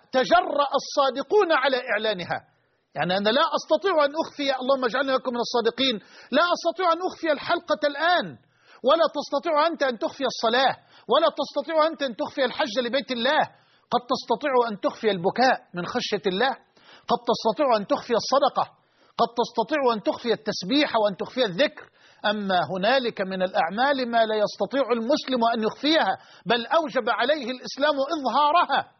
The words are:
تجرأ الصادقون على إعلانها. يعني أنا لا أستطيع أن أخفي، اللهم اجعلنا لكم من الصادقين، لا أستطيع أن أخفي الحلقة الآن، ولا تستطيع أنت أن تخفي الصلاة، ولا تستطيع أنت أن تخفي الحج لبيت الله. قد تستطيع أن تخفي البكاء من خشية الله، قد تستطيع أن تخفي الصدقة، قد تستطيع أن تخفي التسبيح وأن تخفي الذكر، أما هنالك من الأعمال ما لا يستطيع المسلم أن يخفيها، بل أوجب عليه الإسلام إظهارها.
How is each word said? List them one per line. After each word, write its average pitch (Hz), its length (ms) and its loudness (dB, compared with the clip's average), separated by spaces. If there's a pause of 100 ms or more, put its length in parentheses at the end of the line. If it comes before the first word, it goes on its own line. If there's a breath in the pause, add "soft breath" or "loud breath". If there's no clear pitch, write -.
(120)
تجرأ 285 560 2 (120)
الصادقون 294 720 2
على 262 240 2 (160)
إعلانها. 202 560 -2 (460)
يعني 175 220 0
أنا 202 140 2
لا 277 120 4 (160)
أستطيع 311 460 2
أن 285 80 0 (120)
أخفي، 269 360 -4
اللهم 262 240 0
اجعلنا 262 280 0
لكم 262 200 0
من 240 80 -2
الصادقين، 233 540 0 (360 loud breath)
لا 285 120 2 (120)
أستطيع 330 380 0
أن 330 60 0 (100)
أخفي 320 240 -4
الحلقة 311 520 -2
الآن، 294 420 0 (640 soft breath)
ولا 320 180 4 (120)
تستطيع 294 480 0
أنت 320 160 -2
أن 262 160 -2
تخفي 285 260 -6
الصلاة، 233 520 0 (360 soft breath)
ولا 311 160 4 (120)
تستطيع 302 460 0
أنت 320 160 -4
أن 262 140 -6
تخفي 277 280 -4
الحج 254 340 -4
لبيت 247 320 -4
الله. 262 320 0 (480 soft breath)
قد - 100 0 (120)
تستطيع 262 400 -2 (160)
أن 208 120 -8
تخفي 226 300 -2
البكاء 196 460 2 (180)
من 175 120 -6
خشية - 400 -4
الله، 214 260 0 (580 soft breath)
قد 240 100 0 (100)
تستطيع 226 460 2
أن 202 100 -2
تخفي - 280 -2
الصدقة، 247 500 2 (540 soft breath)
قد 233 100 2 (120)
تستطيع 254 400 -2 (140)
أن 214 80 -6
تخفي 240 300 -2
التسبيح 220 640 -2
وأن 208 200 2
تخفي 247 280 -4
الذكر، 226 460 -2 (340 soft breath)
أما 202 360 0 (160)
هنالك 233 440 0
من 190 220 -4
الأعمال 220 680 0
ما 226 160 2
لا 214 80 -2 (100)
يستطيع 214 380 -2 (100)
المسلم 247 500 -2 (120)
أن 220 80 -4
يخفيها، 233 560 0 (280 loud breath)
بل 233 200 0
أوجب 262 420 0
عليه 240 420 0
الإسلام 262 440 -2 (220)
إظهارها. 285 840 2